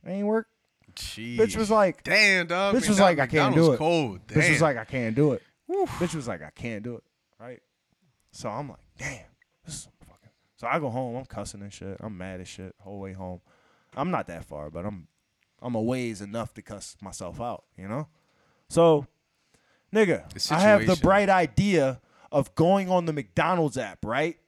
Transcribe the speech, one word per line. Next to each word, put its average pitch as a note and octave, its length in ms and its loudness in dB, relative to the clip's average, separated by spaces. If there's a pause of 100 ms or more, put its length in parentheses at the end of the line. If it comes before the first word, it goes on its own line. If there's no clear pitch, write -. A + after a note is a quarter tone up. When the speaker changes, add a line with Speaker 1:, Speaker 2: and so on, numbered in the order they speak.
Speaker 1:
Ain't G3 200 -6
work. A3 220 -2 (460)
Speaker 2:
Jeez. A#2 440 -10
Speaker 1:
Bitch A3 180 2
was G#3+ 140 -2
like, G#3 320 2
Speaker 2:
Damn, F#3+ 440 4
dog. G3 280 0
Speaker 1:
bitch B3 140 2
was G3+ 100 4
Speaker 2:
McDonald's, - 20 6
Speaker 1:
like, F3+ 180 6
"I C3+ 80 2
can't C#3+ 280 2
do D#3 60 6 (100)
Speaker 2:
McDonald's C3 40 4
Speaker 1:
it." A2+ 40 -2
Speaker 2:
cold. D3+ 480 0
Speaker 1:
Bitch G#2+ 100 -4
was D#3 100 4
Speaker 2:
Damn. D3+ 160 4
Speaker 1:
like, D3 160 2
"I A2 60 -8
can't A#2 300 -4
do C#3+ 180 4
it." A2 100 -4 (240)
Speaker 2:
Woof. F#4 240 -2
Speaker 1:
Bitch E3+ 240 -6
was C#3 120 -8
like, F2+ 160 -8
"I D2+ 80 -16
can't A2+ 320 -10
do A#2+ 140 -10
it." - 80 -20 (340)
Right? A#2+ 240 -20 (680)
So - 160 -10
I'm B2 220 -8
like, E2+ 80 -18 (180)
"Damn, B2 300 -12 (380)
this D#3+ 100 -14
is - 140 -16 (120)
fucking." - 300 -20 (260)
So A#2 100 -12
I C#3 120 0
go D3 100 -4
home. A#2+ 280 -6
I'm C3 100 -12
cussing G2+ 360 -12
and G2+ 100 -16
shit. F#2+ 280 -12
I'm G#2 160 -12
mad F#2 240 -12
as F2+ 80 -16
shit F#2+ 320 -16
whole G2+ 200 -16
way G2 120 -12
home. F#2 280 -12 (560)
I'm D#3 140 -4
not B2+ 180 -4
that E2 180 -12
far, D2+ 240 -12
but E2+ 160 -10
I'm, G2 200 -12 (540)
I'm B2 140 -10
a A2 80 -2
ways A#2 400 -4
enough G#2 320 -10
to G#2 80 -18
cuss - 380 -16
myself F#2+ 400 -12
out, A#2 240 -10 (120)
you F#2 100 -16
know? C3 220 -8 (600)
So, D#3+ 380 4 (840)
nigga, F#3 400 2
Speaker 2:
The - 220 -2
Speaker 1:
I E3+ 60 2
have G#3 200 8
the - 60 0
Speaker 2:
situation. F3 160 4
Speaker 1:
bright G3 260 4
idea F3 720 2 (320)
of C#3 220 0
going F#3 360 2
on F3+ 160 2
the D#3+ 60 -2
McDonald's D3+ 680 0
app, G#2 260 -8
right? C#3+ 440 -2